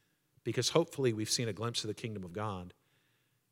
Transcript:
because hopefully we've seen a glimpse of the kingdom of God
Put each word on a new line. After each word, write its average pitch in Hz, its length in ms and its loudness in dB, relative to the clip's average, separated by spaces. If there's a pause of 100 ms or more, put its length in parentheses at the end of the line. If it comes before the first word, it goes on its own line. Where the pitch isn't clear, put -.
(440)
because 120 240 2
hopefully 139 460 4
we've 107 160 -2
seen 120 180 0
a 101 60 -4
glimpse 113 280 -4
of 110 60 -4
the 104 60 -2
kingdom 104 280 -8
of 87 120 -10
God 95 400 -4 (760)